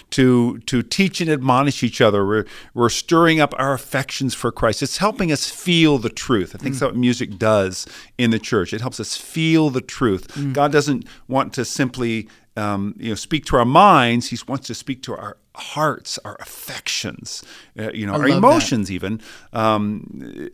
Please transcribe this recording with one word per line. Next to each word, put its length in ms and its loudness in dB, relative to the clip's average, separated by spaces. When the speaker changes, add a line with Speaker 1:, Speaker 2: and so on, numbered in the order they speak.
Speaker 1:
to, 480 4
to 220 -2
teach 400 -2
and 80 -2
admonish 540 2
each 160 -4
other. 260 6
We're, 200 0
we're 160 2
stirring 520 4
up 180 2
our 140 0
affections 600 -4
for 180 -2
Christ. 300 0
It's 160 -4
helping 340 0
us 200 -2
feel 460 4
the 120 -2
truth. 460 -2
I 40 -14
think 160 -6
Speaker 2:
Mm. 40 -8
Speaker 1:
that's 140 0
what 20 -6
music 420 0
does 480 2
in 140 2
the 80 2
church. 340 -2
It 80 -6
helps 180 -8
us 180 -8
feel 520 2
the 120 -2
truth. 540 -2
Speaker 2:
Mm. 180 -4
Speaker 1:
God 180 2
doesn't 340 2
want 280 -2
to 100 -2
simply, 640 -4
um, 420 -2
you 120 -8
know, 60 -4
speak 320 -4
to 100 2
our 80 6
minds. 640 6
He 80 -8
wants 200 -8
to 60 -10
speak 300 -10
to 120 -8
our 220 -14
hearts, 680 -4
our 160 -14
affections, 1040 -10
uh, 120 -6
you 140 -8
know, 80 -4
Speaker 2:
I 40 -2
Speaker 1:
our 120 0
Speaker 2:
love 0 -
that. 180 4
Speaker 1:
emotions 440 2
even. 280 -4
Um, 1000 -4